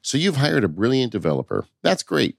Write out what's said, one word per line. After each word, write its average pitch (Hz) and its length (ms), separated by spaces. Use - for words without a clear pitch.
So - 160
you've 165 180
hired 139 300
a - 20
brilliant 113 460
developer. 76 540
That's - 220
great, - 360